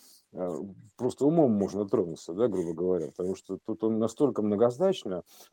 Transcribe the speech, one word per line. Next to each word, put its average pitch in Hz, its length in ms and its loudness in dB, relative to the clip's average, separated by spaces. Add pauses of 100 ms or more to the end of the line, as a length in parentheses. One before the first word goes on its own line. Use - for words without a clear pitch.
(320)
э, 90 160 -6 (480)
просто 123 300 0
умом 156 280 6
можно 101 340 0
тронуться, 85 460 -2
да, 113 120 2
грубо 90 260 -2
говоря, 85 360 0
потому 90 260 -4
что 95 320 -10
тут 110 160 -6
он 110 160 0
настолько 113 440 0
многозначно. 120 840 0 (280)